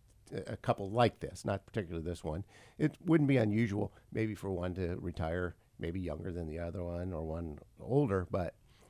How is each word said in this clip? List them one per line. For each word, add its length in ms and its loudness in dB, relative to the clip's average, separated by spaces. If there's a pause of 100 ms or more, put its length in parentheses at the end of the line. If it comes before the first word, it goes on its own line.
(480)
a 80 -6
couple 340 0
like 300 4
this, 240 -8
not 220 0
particularly 380 -4
this 200 -4
one. 200 -2 (340)
It 260 2
wouldn't 240 6
be 80 6
unusual 560 4 (180)
maybe 240 0
for 160 -6
one 240 -2
to 260 -2
retire 540 -2 (240)
maybe 220 -4
younger 320 -4
than 160 -4
the 100 -6
other 240 -6
one 300 -4
or 100 -4
one 380 -6 (180)
older, 500 2
but 280 -2 (340)